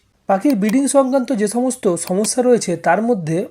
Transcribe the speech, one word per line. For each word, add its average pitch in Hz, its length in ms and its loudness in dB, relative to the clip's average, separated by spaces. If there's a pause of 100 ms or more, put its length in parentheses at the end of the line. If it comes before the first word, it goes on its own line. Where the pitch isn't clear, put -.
(260)
পাখির 202 300 2
ব্রিডিং 220 320 0
সংক্রান্ত 269 440 2
যে 208 160 0
সমস্ত 240 460 -2
সমস্যা 196 480 -2
রয়েছে 220 340 2
তার 175 260 0
মধ্যে 185 480 -2